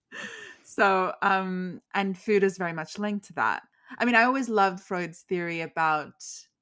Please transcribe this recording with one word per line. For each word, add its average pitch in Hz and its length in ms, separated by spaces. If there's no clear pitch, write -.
So, 190 560
um, 185 600
and 196 240
food 208 260
is 190 140
very 175 160
much 160 240
linked 208 280
to - 80
that. 110 300
I 233 60
mean, 240 100
I 226 80
always 254 260
loved 196 300
Freud's 175 420
theory 170 400
about 156 600